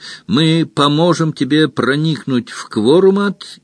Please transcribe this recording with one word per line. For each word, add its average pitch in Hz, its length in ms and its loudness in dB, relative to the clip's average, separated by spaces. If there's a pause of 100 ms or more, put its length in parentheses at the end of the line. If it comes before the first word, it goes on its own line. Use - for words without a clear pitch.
(280)
«Мы 160 380 2
поможем 156 680 0
тебе 147 340 0
проникнуть 131 840 -2
в - 180 -14
Кворумат 190 960 0